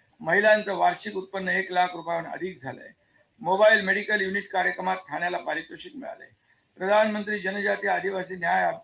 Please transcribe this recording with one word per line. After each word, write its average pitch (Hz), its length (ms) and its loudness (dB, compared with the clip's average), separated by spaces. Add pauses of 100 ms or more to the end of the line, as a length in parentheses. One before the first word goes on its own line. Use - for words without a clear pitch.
(200)
महिलांचं 202 560 4
वार्षिक 180 400 0
उत्पन्न 190 340 -6
एक 180 220 -2
लाख 180 220 2
रुपयाहून 165 320 -6
अधिक 165 380 -10
झालंय. - 260 -12 (520)
मोबाईल 202 400 6
मेडिकल 202 400 0
युनिट 190 280 -4
कार्यक्रमात 185 480 -2
ठाण्याला 175 400 -4
पारितोषिक 165 580 -10
मिळालंय. - 320 -14 (500)
प्रधानमंत्री 208 640 2
जनजातीय 196 500 -2
आदिवासी 185 460 -2
न्याय 175 360 2 (120)